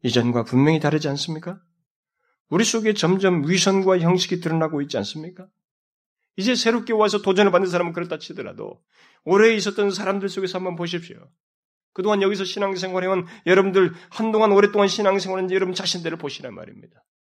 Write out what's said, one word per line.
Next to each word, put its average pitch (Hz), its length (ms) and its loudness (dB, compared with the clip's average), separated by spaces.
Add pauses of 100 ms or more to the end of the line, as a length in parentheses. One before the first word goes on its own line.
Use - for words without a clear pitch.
이전과 120 400 0
분명히 147 380 2
다르지 151 260 -2
않습니까? 156 540 -8 (880)
우리 196 160 2
속에 220 280 0
점점 180 540 0
위선과 190 520 2
형식이 180 420 0
드러나고 156 400 -2
있지 143 160 -6
않습니까? 156 500 -10 (880)
이제 233 200 0
새롭게 233 360 -2
와서 208 300 2
도전을 196 300 2
받는 180 180 2
사람은 175 240 -2
그렇다 170 240 -8
치더라도 - 680 -14 (400)
오래 214 320 6
있었던 202 360 -2
사람들 196 360 -4
속에서 185 300 -6
한번 180 180 -6
보십시오. 170 540 -10 (640)
그동안 196 300 0
여기서 196 200 0
신앙생활해온 185 840 -4 (180)
여러분들, 185 480 4 (160)
한동안 220 420 2
오랫동안 208 360 6
신앙생활한 190 640 0
여러분 185 240 0
자신들을 170 420 -6
보시란 135 380 -12
말입니다. - 500 -20 (180)